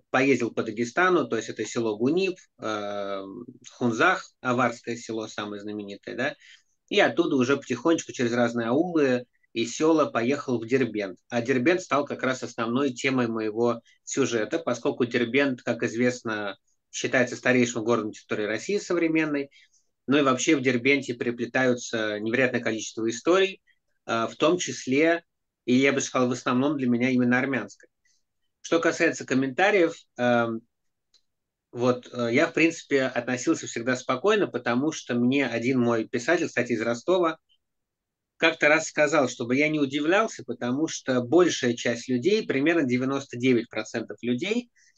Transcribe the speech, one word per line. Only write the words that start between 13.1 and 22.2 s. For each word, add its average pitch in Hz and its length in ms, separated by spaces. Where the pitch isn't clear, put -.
моего 113 520
сюжета, 117 540
поскольку 123 480
Дербент, 123 560
как 120 200
известно, 113 760
считается 123 460
старейшим 123 480
городом 107 280
территории 107 320
России 113 340
современной, 160 720
ну 139 120
и 147 40
вообще 135 340
в 135 60
Дербенте 127 520
переплетаются 117 1080